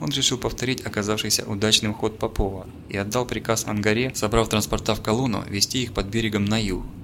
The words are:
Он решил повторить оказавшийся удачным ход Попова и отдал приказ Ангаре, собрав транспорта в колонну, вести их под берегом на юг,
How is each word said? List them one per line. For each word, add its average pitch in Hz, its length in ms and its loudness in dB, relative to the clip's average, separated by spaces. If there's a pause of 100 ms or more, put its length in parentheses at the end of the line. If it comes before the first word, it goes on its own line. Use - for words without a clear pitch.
Он 156 100 -4
решил 131 280 2
повторить 123 460 -2
оказавшийся 107 600 0
удачным 107 500 2
ход 107 240 -2
Попова 98 480 -2 (220)
и 101 80 -6
отдал 104 280 0
приказ 110 400 0
Ангаре, 107 500 2
собрав 110 340 2
транспорта 104 480 0
в - 40 -6
колонну, 113 480 0
вести 101 360 0
их 117 100 -8
под 98 120 0
берегом 107 380 0
на 110 160 2
юг, 92 240 -2 (200)